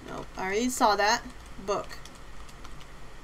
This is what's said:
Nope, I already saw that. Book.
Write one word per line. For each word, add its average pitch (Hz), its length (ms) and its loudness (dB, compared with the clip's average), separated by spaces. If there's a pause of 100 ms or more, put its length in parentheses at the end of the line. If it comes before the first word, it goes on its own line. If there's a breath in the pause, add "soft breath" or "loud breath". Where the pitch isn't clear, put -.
Nope, - 180 -8 (100)
I 185 100 -4
already 214 240 4
saw 226 260 6
that. 208 260 6 (460)
Book. - 320 0 (1200)